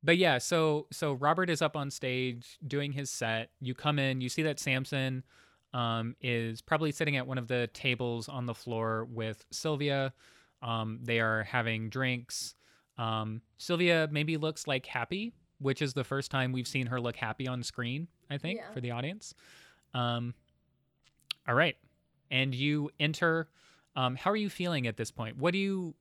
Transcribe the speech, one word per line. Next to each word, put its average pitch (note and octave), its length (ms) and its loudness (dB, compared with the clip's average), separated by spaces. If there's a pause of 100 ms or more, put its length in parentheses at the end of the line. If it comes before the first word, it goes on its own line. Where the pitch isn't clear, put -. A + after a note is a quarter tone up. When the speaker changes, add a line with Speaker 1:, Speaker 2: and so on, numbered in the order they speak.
Speaker 1:
But E3 140 6
yeah, E3+ 200 6
so, D#3 540 2
so D3 220 -2
Robert D#3+ 360 2
is E3 140 2
up D3+ 120 0
on C#3+ 140 -4
stage B2+ 800 -4
doing C#3+ 240 -2
his C#3 180 -4
set. A2+ 400 -2 (100)
You B2 140 -4
come D3 240 2
in, C3+ 240 2
you B2+ 80 -2
see D#3 140 -2
that D3+ 160 0
Samson, C3 640 -2 (500)
um, A#2 480 -2
is A#2 400 -2
probably D#3 300 0
sitting D3 260 0
at B2+ 80 -2
one C3 140 -4
of A#2+ 80 -8
the A#2+ 260 0
tables A#2+ 560 -2
on C3 160 -6
the A#2+ 80 -4
floor A2+ 520 -2
with A2+ 440 -6
Sylvia. C#3 640 0 (480)
Um, A2+ 400 -2
they A#2 180 2
are A2 240 4
having A2+ 460 0
drinks. B2+ 640 -4 (460)
Um, A2 420 -2 (160)
Sylvia E3+ 540 4
maybe D3+ 260 0
looks, D#3 300 -2
like, F3 180 0
happy, F#3+ 480 -4 (240)
which C3+ 240 0
is C3+ 140 0
the C3+ 80 0
first C#3 260 -2
time C3 220 0
we've B2+ 160 -2
seen C3 180 0
her B2 160 -2
look A#2+ 140 -2
happy A#2 320 -4
on B2+ 160 -2
screen, B2+ 440 -4 (220)
I C#3+ 80 -4
think, F3 220 -4
Speaker 2:
Yeah. G3+ 140 -12
Speaker 1:
for C3 80 -6
the A#2+ 100 -4
audience. C#3+ 420 -6 (640)
Um, A#2+ 400 0 (1120)
all A#2+ 80 4
right. D3+ 220 4 (520)
And C3 240 2
you D3 460 2
enter. D#3+ 500 2 (460)
Um, B2+ 220 2
how - 120 2
are G#3 80 4
you G#3 140 0
feeling E3+ 340 0
at A2+ 120 0
this A2 120 -2
point? - 280 -6
What E3 160 4
do F#3+ 40 2
you F#3+ 440 0